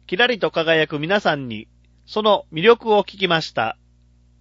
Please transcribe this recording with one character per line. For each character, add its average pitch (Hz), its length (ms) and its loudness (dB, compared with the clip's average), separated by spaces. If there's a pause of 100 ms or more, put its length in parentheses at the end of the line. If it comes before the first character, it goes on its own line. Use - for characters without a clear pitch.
キ 302 100 -6
ラ 247 100 4
リ 233 120 -2
と 160 120 -2
輝 156 360 0
く 151 120 -6
皆 175 200 -2
さ 165 160 -2
ん 139 120 -8
に 110 200 -10 (440)
そ 214 120 -4
の 208 280 2
魅 160 120 -6
力 226 320 4
を 202 80 2
聞 - 160 -14
き 190 80 -2
ま 165 120 2
し - 140 -10
た。 113 240 -4 (640)